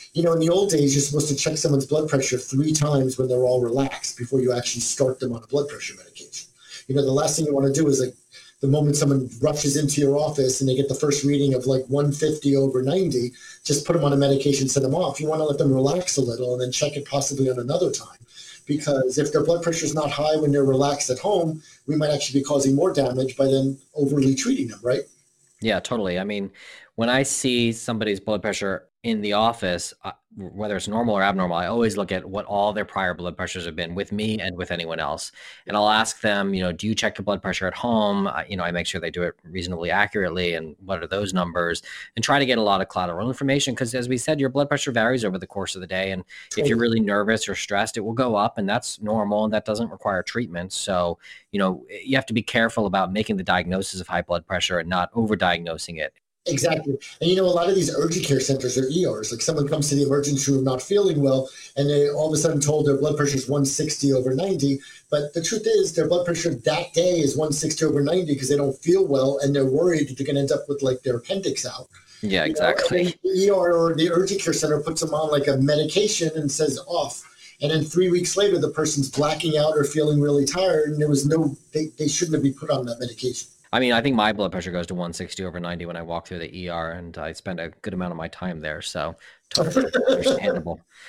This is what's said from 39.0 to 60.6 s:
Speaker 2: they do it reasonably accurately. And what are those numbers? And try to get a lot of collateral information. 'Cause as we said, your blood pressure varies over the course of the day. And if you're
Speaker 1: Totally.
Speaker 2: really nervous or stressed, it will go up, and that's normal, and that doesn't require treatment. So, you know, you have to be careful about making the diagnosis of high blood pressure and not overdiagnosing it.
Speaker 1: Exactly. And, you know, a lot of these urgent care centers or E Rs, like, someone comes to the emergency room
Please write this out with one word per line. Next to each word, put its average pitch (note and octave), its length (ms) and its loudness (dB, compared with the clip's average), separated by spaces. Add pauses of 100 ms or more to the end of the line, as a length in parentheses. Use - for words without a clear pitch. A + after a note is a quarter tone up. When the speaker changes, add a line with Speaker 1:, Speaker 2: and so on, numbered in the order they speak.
Speaker 2:
they E2 80 -4
do F2 140 -4
it E2+ 100 -2 (100)
reasonably F2 460 -6
accurately. F2+ 640 0
And D#2 220 -8 (100)
what F#2 160 -4
are E2 60 -8
those F#2+ 260 -4
numbers? F2 480 -2 (340)
And A#2 80 -4
try C#3+ 140 4
to C#3 80 2
get B2 140 2
a - 20 2
lot G2+ 180 4
of F#2+ 100 -4
collateral F2+ 380 -2
information. C3+ 480 0
'Cause A#2+ 200 -4
as B2 120 -4
we B2+ 120 0
said, D#3 200 0
your C3+ 100 0
blood C#3 180 0
pressure C#3+ 240 -2
varies A#2 340 2
over F#2+ 140 -2
the F2+ 80 -10
course F#2+ 260 -8
of F#2 80 -12
the F#2 60 -12
day. F#2+ 240 -2
And F#2 120 -6 (280)
if - 60 -8
you're G#2+ 80 2
Speaker 1:
Totally. A#2 160 2
Speaker 2:
really A2+ 180 2
nervous G#2 500 2
or F#2+ 60 -6
stressed, G2+ 420 -2
it A2+ 40 -2
will A2 120 -4
go A#2+ 220 0
up, G#2+ 240 2
and G2 100 -2
that's - 320 -4
normal, G#2+ 440 0
and G#2+ 100 0
that G#2 100 -2
doesn't A2 240 -2
require F#2+ 320 -2
treatment. F2+ 520 -6
So, F2 440 0 (340)
you G2+ 60 -4
know, F#2 260 0 (200)
you C3 140 0
have C3 100 -2
to A#2 80 -6
be A2 80 0
careful A2+ 420 0
about F#2+ 260 0
making G#2+ 260 -2
the F#2 60 -4
diagnosis F2+ 560 -2
of F2 80 -8
high F2 140 -2
blood F2 240 -4
pressure F2+ 320 -2
and E2 100 -4
not F2+ 260 0
overdiagnosing F2 840 0
it. D2 140 -6 (340)
Speaker 1:
Exactly. D3+ 500 0 (240)
And, E3 80 2
you F#3 60 4
know, F#3+ 100 4
a F3+ 80 4
lot F3 160 2
of G3 60 2
these D#3 200 2
urgent E3 300 0
care C#3 140 2
centers B2+ 360 -2
or C3 140 2
E F3 160 0
Rs, G#2+ 260 -4
like, A#2 120 -6
someone D3+ 240 0
comes D3 220 0
to C#3+ 60 2
the C#3+ 60 4
emergency C#3 500 2
room C3 120 2